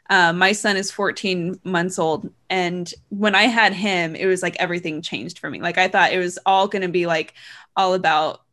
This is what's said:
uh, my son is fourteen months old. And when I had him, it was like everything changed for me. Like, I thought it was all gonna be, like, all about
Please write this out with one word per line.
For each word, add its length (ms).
uh, 240
my 200
son 240
is 160
fourteen 720
months 340
old. 320
And 460
when 260
I 100
had 280
him, 420
it 120
was 140
like 200
everything 420
changed 380
for 100
me. 100
Like, 180
I 100
thought 240
it 60
was 280
all 220
gonna 200
be, 180
like, 280
all 180
about 480